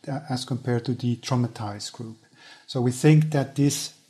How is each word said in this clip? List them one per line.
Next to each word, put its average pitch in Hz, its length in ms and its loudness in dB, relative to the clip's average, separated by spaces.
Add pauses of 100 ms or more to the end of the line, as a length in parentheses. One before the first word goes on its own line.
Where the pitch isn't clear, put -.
uh, 135 220 -6
as 127 160 -4
compared 120 400 -2
to 127 100 -2
the 120 220 -2
traumatized 113 760 -4
group. 113 240 -14 (500)
So - 140 -4
we 123 120 2
think 156 400 6
that 139 240 -2
these - 380 0 (160)